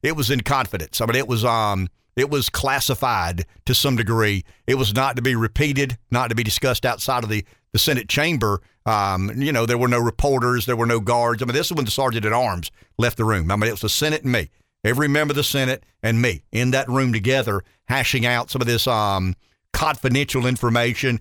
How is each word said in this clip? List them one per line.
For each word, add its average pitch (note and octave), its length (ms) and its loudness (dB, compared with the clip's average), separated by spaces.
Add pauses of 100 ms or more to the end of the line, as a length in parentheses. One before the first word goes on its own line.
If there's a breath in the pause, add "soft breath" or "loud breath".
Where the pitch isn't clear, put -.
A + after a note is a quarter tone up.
it D#3 140 -2
was C3 140 0
in C3 120 0
confidence. G#2+ 580 -4
I A2+ 60 0
mean, A#2 100 2
it C3 120 0
was, A#2 160 0
um, G#2 440 0 (280)
it C#3 140 0
was C#3+ 180 0
classified A#2+ 960 -2 (220 soft breath)
to B2 80 0
some C3+ 220 2
degree. G#2+ 480 0 (240 soft breath)
It C3+ 80 2
was G#2 180 0
not C3 220 0
to A#2+ 60 -2
be B2+ 120 2
repeated, C3 640 0 (140)
not B2 180 0
to A2+ 60 -2
be A#2+ 80 0
discussed B2 420 0
outside A#2+ 380 -2
of G#2+ 60 -6
the, G#2+ 140 -2 (280 soft breath)
the - 80 0
Senate B2+ 280 0
chamber. B2 520 0 (260 soft breath)
Um, G2 500 0
you C#3 140 0
know, A#2 160 0
there A#2+ 120 2
were B2 100 2
no A#2+ 100 2
reporters, B2 680 2
there B2 100 0
were A#2 100 0
no A#2 140 2
guards. A#2+ 420 0
I B2+ 40 -2
mean, A#2+ 80 -2
this E3 140 0
is - 80 -4
when C#3 80 0
the A2 60 -4
sergeant A#2 340 -2
at G#2+ 80 0
arms G#2+ 380 -2 (280 soft breath)
left A#2 180 0
the A2+ 80 -2
room. F#2+ 260 0
I G2+ 60 0
mean, G#2+ 120 0
it A2+ 40 0
was G2 80 -10
the G#2+ 80 -2
Senate D3+ 340 -2
and C3 100 -2
me. A2 180 -2 (340)
Every C3 240 2
member D3 240 2
of C3+ 40 -4
the C#3+ 80 0
Senate C3 380 -2 (200)
and A2+ 180 2
me A2 220 0 (100)
in B2 200 0
that C3+ 160 0
room B2+ 240 2
together, A2 500 0 (260 soft breath)
hashing B2+ 380 0
out A#2+ 240 0
some C3 100 -2
of A#2+ 60 -2
this, A#2 200 2
um, G2 480 0 (380)
confidential C3 720 0
information. A#2+ 760 0